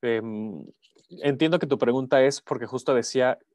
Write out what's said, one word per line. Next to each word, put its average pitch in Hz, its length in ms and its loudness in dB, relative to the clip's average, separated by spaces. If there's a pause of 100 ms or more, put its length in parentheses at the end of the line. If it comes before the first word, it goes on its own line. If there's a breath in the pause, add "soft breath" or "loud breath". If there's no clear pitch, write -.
em, 110 640 -4 (560)
entiendo 156 360 2
que 165 80 -2
tu 135 120 0
pregunta 131 440 2
es 139 200 2
porque 117 240 -8
justo 131 260 -4
decía, 127 460 0 (160)